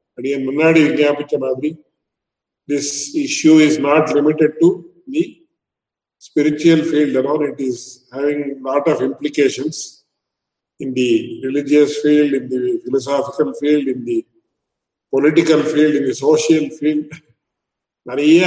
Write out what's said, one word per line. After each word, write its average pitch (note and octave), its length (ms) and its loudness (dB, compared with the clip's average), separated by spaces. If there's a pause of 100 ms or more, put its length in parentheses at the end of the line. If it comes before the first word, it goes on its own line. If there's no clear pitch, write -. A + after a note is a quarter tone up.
(180)
அடியேன் C3+ 300 -4
முன்னாடி D#3+ 340 4
விஞ்ஞாபித்த C#3+ 560 0
மாதிரி, C3 400 -6 (920)
this - 460 -6
issue D#3 440 4
is D3+ 200 4
not C#3+ 300 2
limited D3 460 2
to F3+ 300 2 (240)
the - 360 -6 (720)
spiritual D3+ 640 2
field C#3+ 320 0
alone. C#3+ 280 0
It C3+ 160 -6
is - 520 -8
having C#3 500 -4
lot C#3 260 -2
of D3+ 140 0
implications C#3+ 1040 -4 (760)
in C3+ 140 -8
the A#2 480 -2
religious C#3+ 560 2
field, D3 360 2
in B2+ 140 -4
the B2 320 -2
philosophical C3+ 720 -2
field, D3 340 0
in B2 160 -6
the A#2 220 -4 (880)
political D#3 500 2
field, D3 320 0
in C3+ 100 -2
the B2 100 -4
social D3+ 580 2
field. D3+ 380 -4 (920)
நிறைய D3+ 420 4